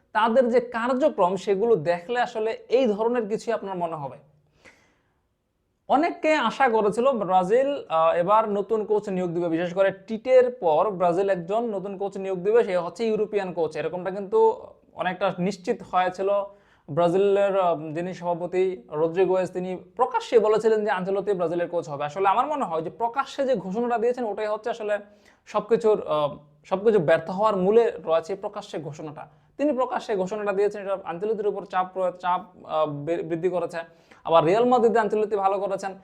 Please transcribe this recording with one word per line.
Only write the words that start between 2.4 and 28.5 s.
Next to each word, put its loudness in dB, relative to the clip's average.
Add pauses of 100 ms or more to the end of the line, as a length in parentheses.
এই 4
ধরনের 0
কিছুই -4
আপনার -6
মনে -4
হবে। -10 (1700)
অনেকে 2
আশা 2
করেছিল 2
ব্রাজিল, 2
আহ, 4
এবার 2
নতুন -2
কোচ 0
নিয়োগ -2
দিবে, -2
বিশেষ -2
করে 2
টিটের 2
পর 2
ব্রাজিল 2
একজন -2
নতুন -6
কোচ -8
নিয়োগ -4
দিবে, 4
সে -2
হচ্ছে -2
ইউরোপিয়ান -2
কোচ। -2
এরকমটা -6
কিন্তু 2 (260)
অনেকটা -4
নিশ্চিত -4
হয়েছিল। 0 (600)
ব্রাজিলের, 2
আহ, 0
যিনি -6
সভাপতি -2
রদ্রিগেজ, 0
তিনি -6 (200)
প্রকাশ্যে 0
বলেছিলেন 2
যে -2
আনচেলত্তি -2
ব্রাজিলের -2
কোচ -4
হবে। -6
আসলে 0
আমার 2
মনে -4
হয় -4
যে -8
প্রকাশ্যে -4
যে 0
ঘোষণাটা -2
দিয়েছেন, -2
ওটাই -4
হচ্ছে -4
আসলে -4 (480)
সবকিছুর, 2
আহ, 0 (280)
সবকিছু 2
ব্যর্থ 2
হওয়ার 0
মূলে 4
রয়েছে -2
প্রকাশ্যে -10